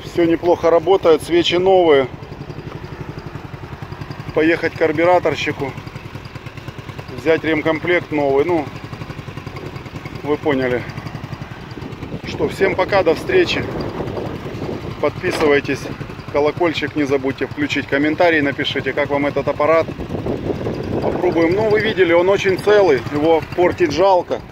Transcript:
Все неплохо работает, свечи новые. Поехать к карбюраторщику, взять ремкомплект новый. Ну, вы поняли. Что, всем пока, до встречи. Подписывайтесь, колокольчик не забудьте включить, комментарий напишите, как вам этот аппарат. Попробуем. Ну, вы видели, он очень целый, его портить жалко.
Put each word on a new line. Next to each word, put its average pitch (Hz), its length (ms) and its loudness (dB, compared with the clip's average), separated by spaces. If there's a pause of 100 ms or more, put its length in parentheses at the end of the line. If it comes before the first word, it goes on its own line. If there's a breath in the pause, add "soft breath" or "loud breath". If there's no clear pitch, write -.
Все 175 220 0
неплохо 165 460 2
работает, 165 500 4
свечи 170 380 2
новые. 175 480 6 (2250)
Поехать 160 400 2
к - 60 -12
карбюраторщику, 156 920 2 (1400)
взять 156 280 0
ремкомплект 160 680 0
новый. 143 340 2
Ну, 165 200 0 (1600)
вы 147 140 0
поняли. 131 440 0 (1500)
Что, 156 220 -2
всем 185 260 0
пока, 185 280 2
до 160 100 4
встречи. 160 500 2 (1400)
Подписывайтесь, 147 840 2 (500)
колокольчик 147 640 0
не 151 80 0
забудьте 135 420 0
включить, 143 420 -4
комментарий 156 540 4
напишите, 139 500 -2
как 143 200 0
вам 143 160 2
этот 139 200 -2
аппарат. 151 380 2 (1160)
Попробуем. 165 500 2
Ну, 214 160 2
вы 214 100 4
видели, 185 320 4
он 175 160 6
очень 190 300 2
целый, 190 440 6 (120)
его 151 300 4 (120)
портить 175 380 2
жалко. 170 480 2 (100)